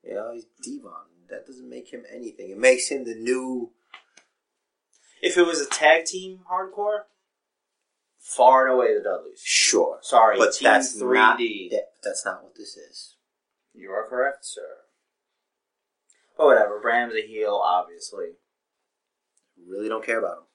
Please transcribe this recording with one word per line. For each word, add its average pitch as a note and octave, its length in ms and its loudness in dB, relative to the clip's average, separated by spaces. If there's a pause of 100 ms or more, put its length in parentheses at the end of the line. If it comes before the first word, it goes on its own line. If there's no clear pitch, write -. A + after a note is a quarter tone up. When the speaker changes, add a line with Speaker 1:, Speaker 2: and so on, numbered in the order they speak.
Speaker 1:
You - 120 -14
know, A2 200 -10
he's A#2 100 -16 (180)
Devon. - 300 -16 (380)
That - 160 -16
doesn't B2+ 220 -20
make B2 220 -18
him - 120 -18 (120)
anything. A2 360 -16
It F#2+ 80 -16
makes B2+ 320 4
him C3+ 160 -6
the A2+ 80 -8
new B2+ 560 -4 (1500)
Speaker 2:
If - 160 0
it F3 80 6
was E3 160 -2
a C3+ 60 -6
tag D#3+ 360 4
team F#3 360 -10 (100)
Hardcore, G3+ 540 -4 (1120)
far C3 480 6
and C3 80 2
away A2 200 2
the G#2 80 -2
Dudleys. - 400 -8
Speaker 1:
Sure. - 600 0
Speaker 2:
Sorry, A2 360 4
Speaker 1:
But A2 140 4
Speaker 2:
Team C3+ 140 0
Speaker 1:
that's A2 300 4
not, B2 420 4
Speaker 2:
three A#2 100 -2
D. F#2+ 240 -10
Speaker 1:
that, G#2 200 -6 (100)
that's - 240 -8
not F#2 180 -8
what - 120 -20
this - 200 -20
is. - 400 -20 (560)
Speaker 2:
You F#2+ 180 -18
are G#2+ 160 -6
correct, C3 380 -4
sir. - 160 -14 (1800)
But D#3 100 4
whatever, G#2 340 4
Bram's A#2 340 -2
a G#2+ 120 -4
heel, G#2+ 280 -4 (100)
obviously. F2+ 640 -4 (1400)
Speaker 1:
Really G2+ 220 -8
don't A2 160 -6
care A2+ 140 -2
about F2+ 180 -4
him. - 80 -20 (100)